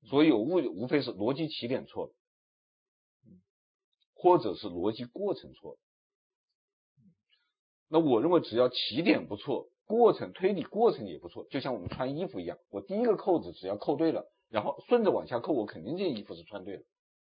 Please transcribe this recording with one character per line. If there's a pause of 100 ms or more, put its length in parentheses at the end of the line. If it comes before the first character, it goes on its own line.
所
以
有
误
无
非
是
逻
辑
起
点
错
了， (2000)
或
者
是
逻
辑
过
程
错
了。 (2000)
那
我
认
为
只
要
起
点
不
错， (160)
过
程，
推
理
过
程
也
不
错，
就
像
我
们
穿
衣
服
一
样， (120)
我
第
一
个
扣
子
只
要
扣
对
了， (160)
然
后
顺
着
往
下
扣，
我
肯
定
这
件
衣
服
是
穿
对
了。 (400)